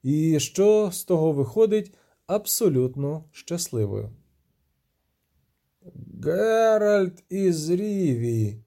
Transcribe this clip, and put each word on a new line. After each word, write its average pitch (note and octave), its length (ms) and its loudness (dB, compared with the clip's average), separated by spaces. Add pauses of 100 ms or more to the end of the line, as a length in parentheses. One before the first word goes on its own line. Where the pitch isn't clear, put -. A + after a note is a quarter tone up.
і D#3 360 2
що G#3 520 2
з - 120 -10
того D#3+ 280 2
виходить G#3 640 0 (340)
абсолютно D3 1040 -2
щасливою. G#2+ 800 -6 (2250)
«Геральт G#3 1040 2
із F3 400 -2
Рівії» A#2+ 960 -2